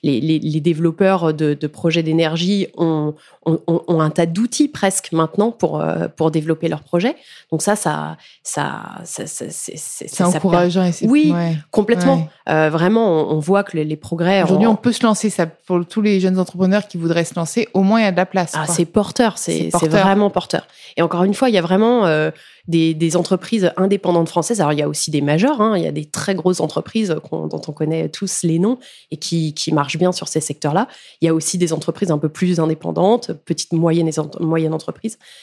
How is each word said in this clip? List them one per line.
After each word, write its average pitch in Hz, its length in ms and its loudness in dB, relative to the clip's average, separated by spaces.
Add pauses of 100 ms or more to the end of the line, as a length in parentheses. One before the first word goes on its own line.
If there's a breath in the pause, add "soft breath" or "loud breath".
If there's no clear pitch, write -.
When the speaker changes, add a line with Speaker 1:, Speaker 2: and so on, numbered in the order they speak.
Speaker 1:
les, 139 180 0
les, 160 180 0
les 156 220 -2
développeurs 170 720 2
de, 151 200 0
de 147 140 -6
projets 165 340 -2
d'énergie 165 680 0 (100)
ont, 156 360 0 (320 soft breath)
ont, 160 220 0
ont, 170 220 0
ont 165 100 2
un 156 100 2
tas 170 160 2
d'outils 220 440 0
presque - 420 -2
maintenant 165 400 0
pour, 156 300 -2
euh, 165 260 -2
pour 160 240 0
développer 160 380 -2
leurs 156 140 -6
projets. 214 340 -2 (340 loud breath)
Donc 160 100 -2
ça, 208 140 0
ça, 151 400 -4 (260 soft breath)
ça, - 420 -6 (200)
ça, - 240 -12
ça, - 220 -12
c'est, - 260 -12
c'est, - 20 -14
Speaker 2:
C'est - 300 -12
Speaker 1:
ça, - 200 0
ça 180 40 4
per- 170 60 0
Speaker 2:
encourageant 175 480 2
et 175 80 0
c'est - 140 -2
Speaker 1:
Oui, 294 260 4
Speaker 2:
ouais. 170 240 0 (140)
Speaker 1:
complètement. 226 440 2
Speaker 2:
Ouais. 160 140 -2 (240 soft breath)
Speaker 1:
Euh, 156 160 4
vraiment, 185 600 2
on, 156 60 0
on 156 40 0
voit 196 260 2
que 202 100 -12
les, 151 80 -2
les 156 140 -4
progrès 175 460 0
Speaker 2:
Aujourd'hui, 190 240 4
Speaker 1:
en 226 40 4
Speaker 2:
on 214 60 4
peut 240 160 0
se - 120 -2
lancer, 214 240 2
ça, 180 160 0
pour 175 400 -2
tous 214 160 -4
les 202 200 2
jeunes 185 180 2
entrepreneurs 185 480 0
qui - 100 -12
voudraient 165 280 0
se - 100 -12
lancer, 175 380 -4
au 196 100 4
moins, 214 160 4
il 220 40 4
y 208 40 4
a 185 60 0
de 165 40 0
la 180 80 2
place, 180 300 -2
Speaker 1:
Ah, 156 100 -4
Speaker 2:
quoi. 170 80 -2
Speaker 1:
c'est 170 120 2
porteur, 208 520 0
c'est, - 140 -6
Speaker 2:
C'est 160 140 -2
Speaker 1:
c'est 165 60 -4
Speaker 2:
porteur. 170 340 4
Speaker 1:
vraiment 196 240 4
porteur. - 360 -4 (300 loud breath)
Et - 60 0
encore 170 240 2
une 202 80 2
fois, 254 160 2
il 214 60 2
y - 20 4
a 175 40 4
vraiment, 208 440 2
euh, 156 260 2 (360 soft breath)
des, 165 260 2
des 160 240 0
entreprises 180 580 0
indépendantes 185 540 2
françaises. 202 320 -2
Alors, 151 100 2
il 147 60 0
y 147 60 -2
a 147 40 -2
aussi 147 220 -4
des 151 120 0
majeures, 185 400 2
hein, 220 160 2
il 165 60 -2
y 160 40 -2
a 151 40 -4
des 151 140 -6
très - 300 -4
grosses 175 240 0
entreprises 180 640 -2
qu'on, 156 240 -6
dont 160 200 -6
on 165 40 -10
connaît 160 360 -4
tous - 360 -8
les 165 160 2
noms 226 180 0 (320 loud breath)
et 156 80 -10
qui, 160 380 -4
qui - 180 -6
marchent 143 240 -2
bien 180 140 2
sur - 160 -8
ces 156 140 -2
secteurs-là. 156 460 -2 (340 loud breath)
Il 160 40 0
y - 20 2
a 165 60 2
aussi 160 240 -2
des 170 160 0
entreprises 160 380 -4
un 147 80 0
peu 151 100 -2
plus 180 300 -2
indépendantes, 165 760 0
petites, - 400 -6
moyennes 165 340 2
et 156 120 -4
ent-, 151 100 -4 (100)
moyennes 160 360 0
entreprises - 420 -10 (260 loud breath)